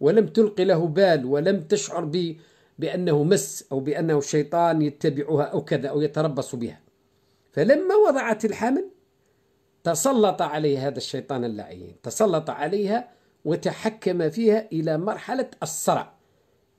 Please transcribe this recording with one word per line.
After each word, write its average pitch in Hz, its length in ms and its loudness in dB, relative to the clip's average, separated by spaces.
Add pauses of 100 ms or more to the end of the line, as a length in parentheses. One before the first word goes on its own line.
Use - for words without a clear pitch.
ولم 170 260 4
تلق 208 340 2
له 180 260 2
بال، 160 380 4
ولم 160 360 0
تشعر 170 440 -2
ب-، 160 320 -4 (420)
بأنه 156 460 0
مس - 480 0
أو 135 80 -2
بأنه 151 400 0
شيطان 160 640 0
يتبعها 147 640 0
أو 151 200 -4
كذا 135 240 -2
أو 147 120 -2
يتربص 151 540 -2
بها. 117 260 -8 (720)
فلما 311 420 4
وضعت 262 500 2
الحمل 247 400 0 (1000)
تسلط 190 580 2
عليها 147 460 0
هذا 127 80 -4
الشيطان 127 480 -6
اللعين، 90 580 -10
تسلط 156 480 0
عليها 202 580 -4 (360)
وتحكم 175 840 -2
فيها 220 420 2
إلى 160 260 0
مرحلة 214 520 -6 (120)
الصرع، 151 500 -2 (680)